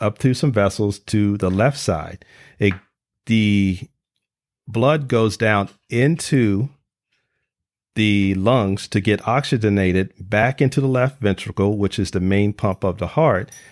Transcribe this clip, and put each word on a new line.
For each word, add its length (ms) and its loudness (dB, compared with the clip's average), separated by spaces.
up 180 -2
through 160 2
some 180 0
vessels 460 0
to 400 0
the 120 0
left 280 0
side. 460 -6
It, 160 2
the 540 2
blood 400 0
goes 280 0
down 320 0
into 800 0
the 400 2
lungs 540 0
to 120 0
get 260 0
oxygenated 920 0
back 400 0
into 220 0
the 40 0
left 320 0
ventricle, 600 -2
which 200 -2
is 120 -2
the 100 -2
main 320 2
pump 320 -4
of 140 -2
the 80 -4
heart, 440 0